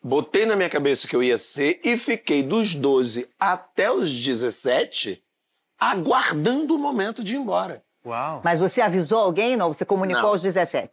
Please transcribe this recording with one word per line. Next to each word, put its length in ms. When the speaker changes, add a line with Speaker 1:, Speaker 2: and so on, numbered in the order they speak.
Speaker 1:
botei 420
na 100
minha 140
cabeça 380
que 80
eu 80
ia 140
ser 460
e 140
fiquei 460
dos 320
doze 520
até 520
os 220
dezessete 1080
aguardando 960
o 40
momento 440
de 100
ir 60
embora. 440
Speaker 2:
Uau. 380
Speaker 3:
Mas 160
você 220
avisou 380
alguém? 380
Não, 160
você 100
comunicou 380
Speaker 1:
Não. 80
Speaker 3:
aos 140
dezessete? 500